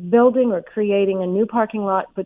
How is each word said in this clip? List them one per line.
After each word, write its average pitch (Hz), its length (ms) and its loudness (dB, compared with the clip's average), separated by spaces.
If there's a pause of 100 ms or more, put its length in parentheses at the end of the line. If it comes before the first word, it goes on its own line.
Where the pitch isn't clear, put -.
(120)
building 247 400 4
or 175 100 -2
creating 202 640 -2
a 180 40 -4
new 190 180 0
parking 220 400 -4
lot, 190 280 -2
but 190 120 -8